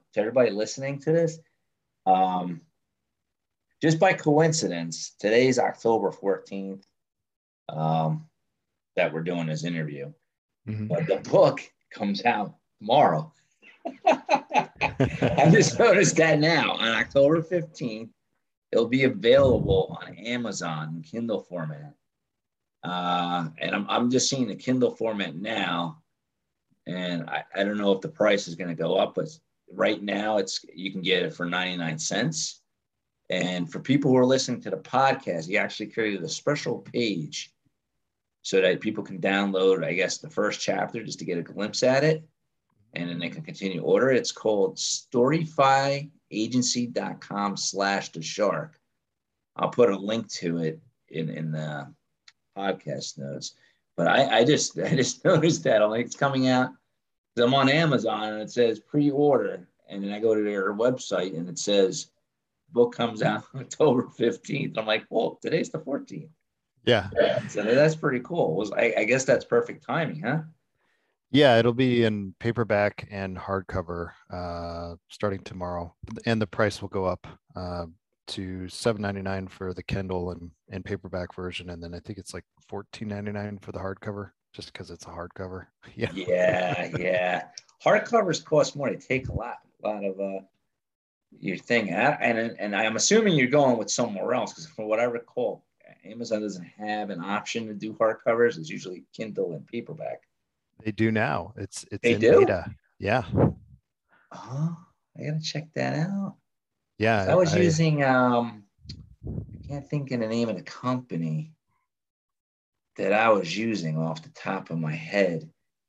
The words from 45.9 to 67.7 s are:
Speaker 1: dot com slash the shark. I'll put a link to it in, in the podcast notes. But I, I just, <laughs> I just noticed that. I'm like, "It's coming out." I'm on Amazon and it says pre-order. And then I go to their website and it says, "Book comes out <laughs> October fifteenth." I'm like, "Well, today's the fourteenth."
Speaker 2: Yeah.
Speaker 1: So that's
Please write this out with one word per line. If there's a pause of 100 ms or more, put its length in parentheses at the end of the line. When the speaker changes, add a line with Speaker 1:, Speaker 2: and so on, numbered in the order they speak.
Speaker 1:
dot
com
slash
the
shark. (760)
I'll
put
a
link
to
it (280)
in,
in
the (640)
podcast
notes. (400)
But
I,
I
just,
<laughs>
I
just
noticed
that.
I'm
like,
"It's
coming
out." (680)
I'm
on
Amazon
and
it
says
pre-order. (220)
And
then
I
go
to
their
website
and
it
says, (640)
"Book
comes
out
<laughs>
October
fifteenth."
I'm
like,
"Well,
today's
the
fourteenth." (540)
Speaker 2:
Yeah. (380)
Speaker 1:
So
that's